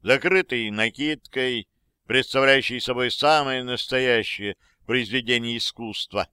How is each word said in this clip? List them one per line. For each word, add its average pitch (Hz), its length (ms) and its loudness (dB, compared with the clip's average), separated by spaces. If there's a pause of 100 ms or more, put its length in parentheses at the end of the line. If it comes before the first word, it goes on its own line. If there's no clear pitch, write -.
закрытый 135 680 0
накидкой, 123 960 -4 (380)
представляющий 131 720 2
собой 123 300 -2
самое 139 540 2
настоящее 120 920 -2 (300)
произведение 117 720 -2
искусства 107 760 -6